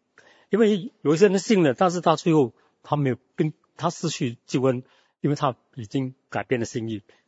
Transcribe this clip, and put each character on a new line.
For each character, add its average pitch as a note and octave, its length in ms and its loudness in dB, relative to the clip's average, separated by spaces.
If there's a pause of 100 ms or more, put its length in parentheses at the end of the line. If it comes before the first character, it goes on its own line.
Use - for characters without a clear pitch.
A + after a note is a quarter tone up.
(500)
因 G3 100 0
为 G#3 320 2 (100)
有 D3 140 2
些 G3 140 6
人 F#3+ 100 2
信 F#3 240 2
了， C3+ 100 4
但 F#3 160 2
是 F3 100 -4
他 D#3+ 160 2
最 E3 180 -2
后 C#3 200 2 (300)
他 - 120 -4
没 C#3+ 140 0
有 A#2 80 -4 (180)
跟， D#3 180 -2 (220)
他 E3 140 -4
失 E3+ 220 -6
去 A#2+ 340 -6
救 C#3 160 -4
恩， B2+ 220 0 (360)
因 C#3+ 120 -2
为 D3+ 40 -2
他 C#3 200 -2 (180)
已 A2+ 140 -14
经 C3 260 -6 (160)
改 G#2 140 -6
变 B2 160 -4
了 A2+ 60 -4
心 A2+ 240 -8
意。 G#2 120 -8 (260)